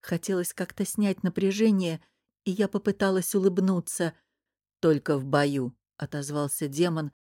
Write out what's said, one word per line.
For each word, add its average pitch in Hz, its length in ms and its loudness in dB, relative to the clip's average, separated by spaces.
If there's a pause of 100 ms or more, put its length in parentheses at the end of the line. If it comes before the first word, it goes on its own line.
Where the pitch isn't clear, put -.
Хотелось 175 520 -4
как-то - 320 -6
снять 196 380 -2
напряжение, 190 800 2 (420)
и 202 60 -2
я 196 160 0
попыталась 196 720 0
улыбнуться. 185 760 0 (680)
"Только 151 360 2
в 135 80 -4
бою", 139 520 0 (200)
отозвался 147 680 -6
демон 156 540 -2